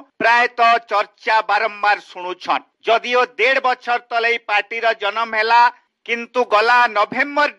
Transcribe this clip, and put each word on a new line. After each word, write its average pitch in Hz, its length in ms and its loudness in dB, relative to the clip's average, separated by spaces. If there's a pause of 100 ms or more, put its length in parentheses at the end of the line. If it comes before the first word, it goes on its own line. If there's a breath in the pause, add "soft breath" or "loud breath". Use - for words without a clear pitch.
(200)
ପ୍ରାୟତଃ 240 520 2 (180)
ଚର୍ଚ୍ଚା 220 460 -2 (120)
ବାରମ୍ବାର 208 500 -2 (120)
ଶୁଣୁଛନ୍। 175 580 -6 (180)
ଯଦିଓ 233 360 0 (160)
ଦେଢ଼ 254 280 2
ବଛର 247 340 -2 (100)
ତଲେ 233 240 -2
ଇ 233 40 -4 (120)
ପାର୍ଟିର 208 360 -2 (160)
ଜନ୍ମ 220 360 -4
ହେଲା, 226 240 4 (440 soft breath)
କିନ୍ତୁ 233 340 -4 (120)
ଗଲା 226 260 4 (200)
ନଭେମ୍ବର 285 600 -2